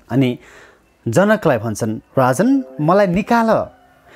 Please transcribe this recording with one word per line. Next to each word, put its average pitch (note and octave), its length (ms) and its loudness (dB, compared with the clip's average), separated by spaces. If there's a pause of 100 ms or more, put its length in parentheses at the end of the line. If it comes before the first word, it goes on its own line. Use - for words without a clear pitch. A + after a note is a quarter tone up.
(100)
अनि B2 280 0 (680)
जनकलाई E3 500 2
भन्छन्, A2 420 -6 (180)
"राजन, G3+ 460 2 (160)
मलाई F#3 260 2
निकाल, G3+ 600 0 (500)